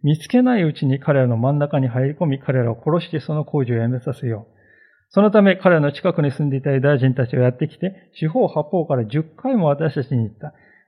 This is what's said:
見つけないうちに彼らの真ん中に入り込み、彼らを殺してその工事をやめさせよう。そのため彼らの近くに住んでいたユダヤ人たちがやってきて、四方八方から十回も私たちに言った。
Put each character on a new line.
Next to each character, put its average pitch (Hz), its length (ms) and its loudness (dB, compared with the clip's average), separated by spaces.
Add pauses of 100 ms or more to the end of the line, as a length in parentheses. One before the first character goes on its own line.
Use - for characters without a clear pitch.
見 151 140 2
つ - 100 -12
け 247 140 2
な 254 160 2
い 185 60 2
う 151 100 0
ち - 120 -6
に 135 140 0
彼 139 200 2
ら 127 80 4
の 117 100 0
真 127 160 0
ん 147 60 0
中 143 200 -2
に 131 80 0
入 127 220 -2
り 147 60 -8
込 175 100 -4
み、 135 140 -2
彼 131 240 -2
ら 117 80 0
を 110 120 -8
殺 165 220 -2
し - 60 -14
て 156 80 -4
そ 151 160 -6
の 151 100 -4
工 143 200 -2
事 120 80 -2
を - 20 0
や 113 120 0
め 123 120 -2
さ 120 140 -8
せ - 140 -8
よ 110 220 -8
う。 - 80 -20 (520)
そ 196 120 2
の 214 80 6
た 208 120 4
め 190 160 4
彼 180 180 4
ら 156 60 4
の 143 100 0
近 170 220 -2
く 165 80 -2
に 143 100 0
住 147 160 -2
ん - 20 0
で 135 80 -2
い 131 40 -4
た 139 100 -2
ユ 135 100 0
ダ 143 100 2
ヤ 143 60 2
人 127 160 2
た 123 140 -2
ち - 80 -6
が 123 80 2
や 123 60 4
っ 123 80 -6
て 156 100 -2
き - 100 -12
て、 - 360 -10
四 160 140 -4
方 190 200 0
八 151 160 -4
方 175 240 -2
か 151 80 -2
ら 120 100 0
十 131 180 -4
回 254 320 -6
も 180 120 2
私 147 260 -2
た 143 100 -4
ち - 80 -6
に 120 120 0
言 110 40 -4
っ - 40 -6
た。 - 220 -16 (340)